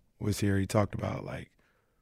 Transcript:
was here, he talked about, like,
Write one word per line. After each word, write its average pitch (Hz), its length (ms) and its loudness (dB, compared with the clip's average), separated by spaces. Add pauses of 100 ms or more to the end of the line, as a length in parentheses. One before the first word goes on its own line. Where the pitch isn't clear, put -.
(200)
was 104 220 0
here, 98 160 4
he 95 100 2
talked 104 280 2
about, 98 280 -4
like, - 260 -10 (520)